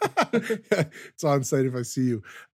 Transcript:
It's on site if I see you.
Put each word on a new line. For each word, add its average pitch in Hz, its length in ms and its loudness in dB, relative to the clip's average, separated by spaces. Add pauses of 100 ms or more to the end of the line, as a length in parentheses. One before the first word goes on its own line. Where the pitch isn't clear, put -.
(320)
It's - 920 -2
on 143 200 4
site 135 200 2
if 127 100 -2
I 123 80 -4
see 131 200 -4
you. 120 200 0 (320)